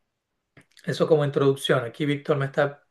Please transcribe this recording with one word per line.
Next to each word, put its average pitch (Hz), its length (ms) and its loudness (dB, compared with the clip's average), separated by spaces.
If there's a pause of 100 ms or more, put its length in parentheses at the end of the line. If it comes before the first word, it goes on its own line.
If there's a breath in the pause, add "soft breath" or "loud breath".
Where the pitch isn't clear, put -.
(840)
Eso 151 220 -2
como 151 180 4
introducción. 139 600 0
Aquí 120 200 -8
Víctor 143 320 -2
me 139 80 -2
está 139 460 -4